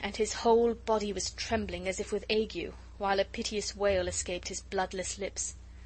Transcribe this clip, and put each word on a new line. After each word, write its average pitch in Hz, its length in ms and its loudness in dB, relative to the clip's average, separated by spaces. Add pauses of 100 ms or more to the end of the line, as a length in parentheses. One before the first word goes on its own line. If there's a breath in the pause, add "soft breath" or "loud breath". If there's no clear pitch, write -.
and 202 140 -4
his 214 200 0
whole 233 380 6
body 208 380 0
was 185 200 -4
trembling 185 540 -2
as 190 140 0
if 208 140 -4
with 196 160 -2
ague, 214 420 0 (260)
while 196 220 4
a 196 60 4
piteous 214 500 -4
wail 190 320 2
escaped 175 400 -4
his 196 140 -6
bloodless 185 580 -2
lips. - 360 -6 (300 loud breath)